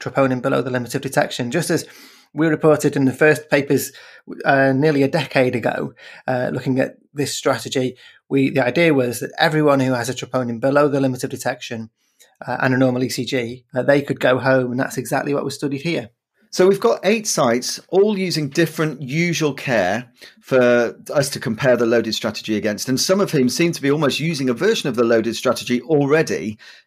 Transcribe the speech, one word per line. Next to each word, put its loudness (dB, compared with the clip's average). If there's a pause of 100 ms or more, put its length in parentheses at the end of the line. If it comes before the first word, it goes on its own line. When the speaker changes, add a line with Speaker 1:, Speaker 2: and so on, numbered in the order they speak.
Speaker 1:
troponin 0
below 0
the -6
limit -4
of -4
detection, -2
just -2
as -2 (460)
we 0
reported 2
in 2
the 4
first 2
papers, 0 (520)
uh, 4
nearly 2
a 2
decade 0
ago, -4 (340)
uh, -2
looking -2
at -2 (160)
this -4
strategy. -2 (340)
We, 2
the 0
idea 4
was 0
that -8
everyone 4
who 2
has -2
a -4
troponin -4
below 4
the 0
limit -2
of -6
detection, -8 (540)
uh, -6
and 2
a 2
normal 2
E -4
C -6
G, -6 (100)
uh, 0
they 4
could -4
go 2
home, 2
and -4
that's -4
exactly -4
what -4
was -6
studied -6
here. -6 (400)
Speaker 2:
So 4
we've 4
got 2
eight 0
sites, 0 (100)
all 2
using -2
different -2
usual -2
care -2 (300)
for 2 (160)
us 0
to -8
compare 2
the 2
loaded 2
strategy -4
against, -4
and 0
some 2
of 0
whom 2
seem 0
to -8
be 2
almost 0
using -2
a 0
version 0
of -4
the -2
loaded 0
strategy -2
already. 0 (280)